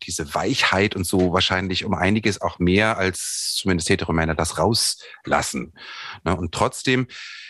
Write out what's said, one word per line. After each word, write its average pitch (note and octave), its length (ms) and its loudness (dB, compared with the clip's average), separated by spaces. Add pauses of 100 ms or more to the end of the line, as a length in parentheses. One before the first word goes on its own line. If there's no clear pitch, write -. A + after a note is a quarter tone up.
diese - 320 -8
Weichheit G2 600 2
und G2 100 -2
so F2+ 280 2
wahrscheinlich F#2 520 0
um G2+ 80 0
einiges G2+ 480 2
auch - 180 -4
mehr, F#2+ 380 4
als - 580 -2
zumindest F2 340 0
hetero F#2 240 2
Männer D#2+ 220 2
das D#2 240 -2
rauslassen. - 1120 0 (500)
Ne? F2+ 120 0
Und E2 180 -6
trotzdem, B2+ 540 0 (420)